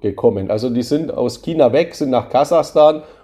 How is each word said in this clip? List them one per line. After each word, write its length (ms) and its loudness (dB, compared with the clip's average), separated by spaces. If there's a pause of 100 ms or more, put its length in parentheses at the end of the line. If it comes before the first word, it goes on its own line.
gekommen. 480 -4
Also 200 -2
die 140 -2
sind 300 -2
aus 300 -4
China 280 2
weg, 240 0
sind 140 -4
nach 200 -2
Kasachstan 760 2 (200)